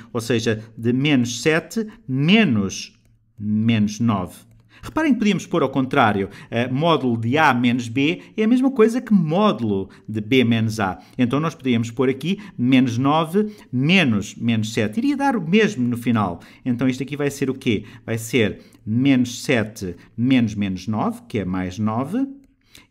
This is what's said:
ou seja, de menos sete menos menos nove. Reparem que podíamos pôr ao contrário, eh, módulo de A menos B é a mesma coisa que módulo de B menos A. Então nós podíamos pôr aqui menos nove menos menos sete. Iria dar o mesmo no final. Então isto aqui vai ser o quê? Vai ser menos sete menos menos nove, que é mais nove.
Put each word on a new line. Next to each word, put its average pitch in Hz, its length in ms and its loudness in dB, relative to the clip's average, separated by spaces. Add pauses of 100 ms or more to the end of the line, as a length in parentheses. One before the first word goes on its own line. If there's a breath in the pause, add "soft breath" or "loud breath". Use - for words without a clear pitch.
(140 loud breath)
ou 117 80 -4
seja, 113 420 -2 (140)
de 120 160 0
menos 131 480 0
sete 165 460 -2 (200 loud breath)
menos 135 880 0 (400)
menos 107 640 0
nove. 101 480 -2 (320 soft breath)
Reparem 311 320 0
que - 60 2
podíamos 202 260 0
pôr 170 160 0
ao 135 80 2
contrário, 120 600 2 (200 loud breath)
eh, 120 180 -2
módulo 131 500 2
de 117 200 -2
A 151 160 6
menos 120 340 0
B 139 340 0 (140 loud breath)
é 214 80 -2
a 214 40 2
mesma 254 240 2
coisa 226 300 2
que 240 120 0
módulo 151 760 0 (180 loud breath)
de 110 140 -4
B 120 220 4
menos 113 360 0
A. 92 200 -2 (180 loud breath)
Então 127 220 0
nós 160 160 -4
podíamos 117 360 -2
pôr 127 180 0
aqui 151 300 -4 (180 loud breath)
menos 127 400 2
nove 160 560 0 (180 loud breath)
menos 131 640 0
menos 113 380 -2
sete. 110 260 -2
Iria 285 180 0
dar 277 180 0
o 208 60 -2
mesmo 170 460 0
no 120 100 -2
final. 107 420 -2 (240 loud breath)
Então 127 240 -2
isto 131 160 -2
aqui 139 140 -8
vai 143 120 -2
ser 139 200 -2
o 131 40 -2
quê? 117 320 -2 (200 loud breath)
Vai 117 120 -4
ser 113 440 0 (240 loud breath)
menos 123 580 2
sete 107 520 -2 (220 loud breath)
menos 120 380 2
menos 95 320 -4
nove, 143 400 -4
que 110 120 -4
é 92 60 -4
mais 92 320 -4
nove. 135 500 -2 (640 soft breath)